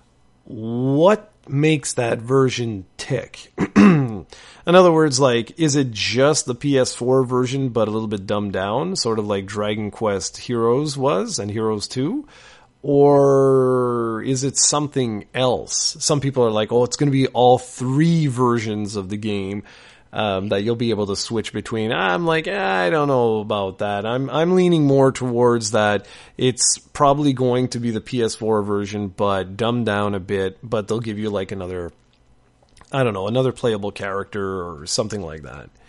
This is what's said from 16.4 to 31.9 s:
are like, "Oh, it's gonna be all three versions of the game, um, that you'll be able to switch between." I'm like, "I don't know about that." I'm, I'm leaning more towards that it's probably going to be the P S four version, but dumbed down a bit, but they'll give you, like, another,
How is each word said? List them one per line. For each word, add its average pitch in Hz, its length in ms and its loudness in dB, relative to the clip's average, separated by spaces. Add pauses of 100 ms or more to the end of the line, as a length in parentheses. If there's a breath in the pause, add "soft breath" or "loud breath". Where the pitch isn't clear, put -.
are 113 60 2
like, 107 220 -2
"Oh, 120 120 4
it's 120 120 -4
gonna 143 140 0
be 135 180 2
all 123 300 6
three 151 680 0
versions 110 720 0
of 95 120 -6
the 104 100 -6
game, 101 460 -6 (480 loud breath)
um, 104 360 -2
that 101 140 0
you'll 113 140 0
be 117 140 -2
able 104 160 0
to 95 100 -2
switch - 360 -6
between." 110 400 -4
I'm 180 320 0
like, 160 240 -2
"I 190 400 -2
don't 151 200 0
know 120 320 2
about 101 380 -4
that." 104 280 -4
I'm, 127 240 -4
I'm 165 240 0
leaning 175 320 4
more 135 260 4
towards 120 600 0
that 104 340 0 (320 loud breath)
it's - 400 0
probably 143 540 2
going 127 360 0
to 120 120 -6
be 117 100 -2
the 110 100 -2
P 120 220 -4
S 110 120 0
four 107 280 0
version, 101 460 -4
but 98 480 -2
dumbed 117 280 0
down 104 300 0
a 98 60 -4
bit, 95 420 -4
but 110 260 -4
they'll 110 120 -2
give 110 180 -8
you, 107 100 -4
like, 98 240 -6
another, 90 400 -10 (960)